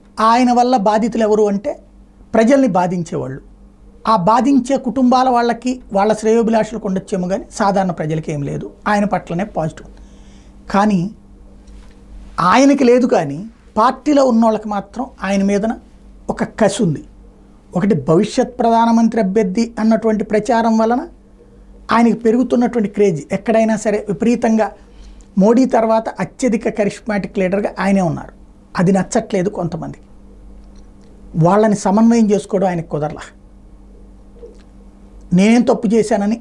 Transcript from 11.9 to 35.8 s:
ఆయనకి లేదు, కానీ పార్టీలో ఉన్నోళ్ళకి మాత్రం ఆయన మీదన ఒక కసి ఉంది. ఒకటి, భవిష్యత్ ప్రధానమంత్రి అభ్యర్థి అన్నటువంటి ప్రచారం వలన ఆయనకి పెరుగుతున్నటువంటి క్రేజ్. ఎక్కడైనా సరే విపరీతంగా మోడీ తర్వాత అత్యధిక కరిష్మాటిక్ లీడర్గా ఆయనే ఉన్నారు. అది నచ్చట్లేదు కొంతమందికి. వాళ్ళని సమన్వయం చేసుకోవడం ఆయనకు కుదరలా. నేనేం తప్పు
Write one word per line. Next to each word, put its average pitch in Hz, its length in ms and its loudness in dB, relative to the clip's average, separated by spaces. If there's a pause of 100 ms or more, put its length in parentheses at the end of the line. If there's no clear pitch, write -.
ఆయనకి 269 400 4
లేదు, 247 160 4 (100)
కానీ 147 220 -2 (400)
పార్టీలో 262 520 2
ఉన్నోళ్ళకి 220 440 0
మాత్రం 202 300 -8 (220)
ఆయన 196 240 0
మీదన 202 220 0 (600)
ఒక - 120 -4 (160)
కసి 196 260 2
ఉంది. 156 160 -2 (760)
ఒకటి, 196 180 0 (140)
భవిష్యత్ 220 520 0
ప్రధానమంత్రి 226 640 2
అభ్యర్థి 196 400 0 (180)
అన్నటువంటి 220 500 0
ప్రచారం 220 480 0
వలన 233 220 0 (920)
ఆయనకి 233 300 2
పెరుగుతున్నటువంటి 240 720 0
క్రేజ్. 196 240 0 (160)
ఎక్కడైనా 220 480 0
సరే 208 140 -2 (100)
విపరీతంగా 226 580 0 (760)
మోడీ 233 220 4 (120)
తర్వాత 226 320 0 (160)
అత్యధిక 233 440 -2 (100)
కరిష్మాటిక్ 202 640 -4
లీడర్గా 196 280 -2 (140)
ఆయనే 196 260 2
ఉన్నారు. 135 240 -10 (460)
అది 185 180 2
నచ్చట్లేదు 185 600 -4
కొంతమందికి. 160 480 -8 (1400)
వాళ్ళని 208 400 2
సమన్వయం 226 460 4
చేసుకోవడం 196 400 -2
ఆయనకు 165 220 -8
కుదరలా. 147 300 -6 (2000)
నేనేం 220 320 4
తప్పు 240 260 0